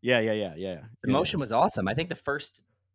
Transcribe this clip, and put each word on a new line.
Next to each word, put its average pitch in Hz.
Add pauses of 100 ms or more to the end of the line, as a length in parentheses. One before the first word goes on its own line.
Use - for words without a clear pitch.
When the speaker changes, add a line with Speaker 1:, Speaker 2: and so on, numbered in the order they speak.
Speaker 1:
Yeah, 120
yeah, 110
yeah, 101
yeah, 92 (280)
Speaker 2:
The -
Speaker 1:
yeah, 127
Speaker 2:
motion -
Speaker 1:
yeah. 147
Speaker 2:
was 110
awesome. 120
I 101
think 165
the 170
first - (340)